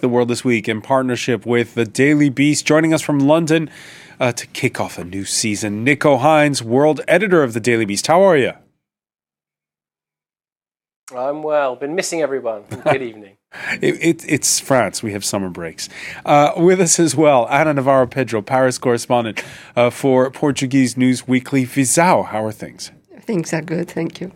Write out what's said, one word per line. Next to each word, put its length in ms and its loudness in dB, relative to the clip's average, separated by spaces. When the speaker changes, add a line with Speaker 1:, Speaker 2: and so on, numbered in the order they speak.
Speaker 1:
The 80 0
World 180 2
This 160 -4
Week 240 0
in 140 -4
partnership 640 -2
with 300 0
The 100 0
Daily 440 2
Beast. 360 0
Joining 300 2
us 80 -2
from 160 0
London, 500 2
uh, 120 0
to 160 -12
kick 320 -6
off 180 -6
a 60 -10
new 200 -10
season, 600 -4
Nico 340 2
Hines, 460 2
world 440 2
editor 360 4
of 100 -2
The 60 -4
Daily 260 0
Beast. 220 -4
How 160 4
are 120 6
you? 180 0
Speaker 2:
I'm 280 -6
well. 320 -2
Been 180 -8
missing 300 -4
everyone. 400 -6
Good 160 0
Speaker 1:
<laughs> 20 -8
Speaker 2:
evening. 340 -16
Speaker 1:
It, 200 -2
it, 240 -2
it's 320 -2
France. 440 0
We 80 -6
have 120 -8
summer 280 -4
breaks. 360 -12
Uh, 320 4
with 240 4
us 180 2
as 160 2
well, 360 4
Ana 240 2
Navarro 320 2
Pedro, 340 -4
Paris 380 0
correspondent, 640 -2
uh, 160 2
for 400 2
Portuguese 680 0
news 300 2
weekly 400 0
Visão. 580 2
How 180 -6
are 80 -4
things? 380 -16
Speaker 3:
Things 320 -6
are 80 -4
good, 300 -6
thank 300 -8
you. 140 -12